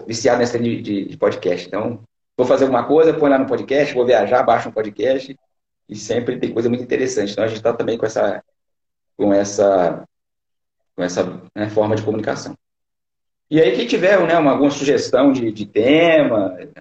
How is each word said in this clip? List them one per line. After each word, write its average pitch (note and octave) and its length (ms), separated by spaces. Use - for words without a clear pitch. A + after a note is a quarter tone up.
viciado B2 340
nesse A#2+ 180
de, A#2 240
de, G2+ 240
de - 120
podcast, F2+ 500
então A2+ 340
vou B2 120
fazer C3 160
alguma C3 200
coisa, D#3 300
põe D3 160
lá C#3 80
no C3 80
podcast, C3 480
vou B2 120
viajar, A#2 360
baixo A#2 280
um - 40
podcast, A2+ 640
e G#2+ 80
sempre A#2+ 440
tem A#2 120
coisa A#2 160
muito A#2+ 160
interessante. A2 480
Então G#2 120
a A2 40
gente A2 140
tá A#2 100
também A#2 260
com A2+ 100
essa, G#2+ 360
com G2+ 160
essa, G2 720
com F2+ 80
essa, F2+ 380
né, G#2+ 140
forma G#2+ 260
de G#2+ 60
comunicação. A2 560
E D#3 120
aí, F3 140
quem A#3 100
tiver, G3+ 400
né, E3 100
uma, D3+ 160
alguma C3+ 200
sugestão C#3 600
de, A#2+ 200
de G#2 160
tema, B2+ 880